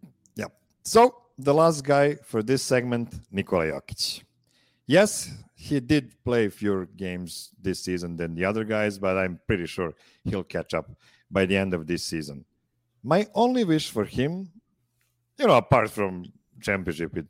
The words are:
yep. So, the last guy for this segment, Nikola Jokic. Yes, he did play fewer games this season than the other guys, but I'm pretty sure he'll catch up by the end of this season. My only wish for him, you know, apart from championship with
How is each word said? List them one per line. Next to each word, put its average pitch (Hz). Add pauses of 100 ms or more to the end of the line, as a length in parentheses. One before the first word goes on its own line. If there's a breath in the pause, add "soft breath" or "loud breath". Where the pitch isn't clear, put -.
(360)
yep. 104 (320)
So, 240 (220)
the 139
last 160
guy 143
for -
this 127
segment, 120 (120)
Nikola 95
Jokic. - (640)
Yes, 190 (240)
he -
did 127 (100)
play 117
fewer 98 (120)
games 90
this 92
season 87
than 82
the 90
other 110
guys, 107
but 95
I'm 92
pretty 90
sure 85 (320 soft breath)
he'll 95
catch -
up 80 (400 soft breath)
by 95
the 95
end 95
of 80
this 85
season. 71 (580)
My 180
only 247
wish 156
for 107
him, 165 (880)
you 254
know, 156
apart 113
from 92 (360)
championship 87
with 80